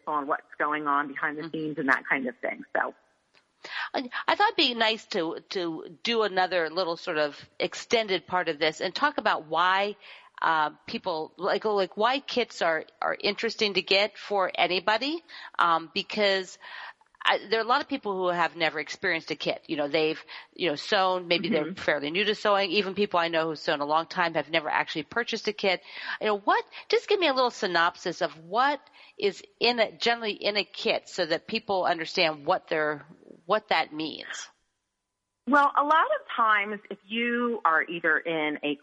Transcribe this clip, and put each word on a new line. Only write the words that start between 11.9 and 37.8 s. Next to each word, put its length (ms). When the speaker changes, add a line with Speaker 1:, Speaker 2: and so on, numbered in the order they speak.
Speaker 2:
why 220
kits 420
are, 240
are 200
interesting 540
to 80
get 360
for 380
anybody, 680
um, 340
because 640
I, 140
there 100
are 40
a 40
lot 120
of 80
people 280
who 140
have 260
never 240
experienced 500
a 60
kit. 320
You 80
know, 100
they've, 320
you 140
know, 40
sewn, 540
maybe 200
they're 180
Speaker 1:
Mm-hmm. 80
Speaker 2:
fairly 360
new 140
to 100
sewing. 380
Even 220
people 260
I 80
know 220
who've 80
sewn 220
a 60
long 200
time 280
have 160
never 180
actually 360
purchased 420
a 60
kit. 300
You 80
know, 100
what, 260
just 200
give 120
me 80
a 60
little 180
synopsis 720
of 100
what 320
is 240
in 180
a, 140
generally 400
in 240
a 80
kit 440
so 180
that 200
people 380
understand 600
what 240
they're, 380
what 220
that 240
means. 560
Speaker 1:
Well, 280
a 60
lot 240
of 300
times 440
if 160
you 580
are 200